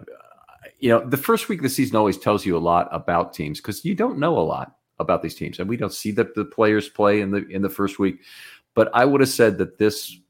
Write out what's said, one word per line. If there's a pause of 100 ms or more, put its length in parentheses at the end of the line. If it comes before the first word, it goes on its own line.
(760)
you
know,
the
first
week
of
the
season
always
tells
you
a
lot
about
teams
'cause
you
don't
know
a
lot (240)
about
these
teams.
And
we
don't
see
the,
the
players
play
in
the,
in
the
first
week. (560)
But
I
would
have
said
that
this (140)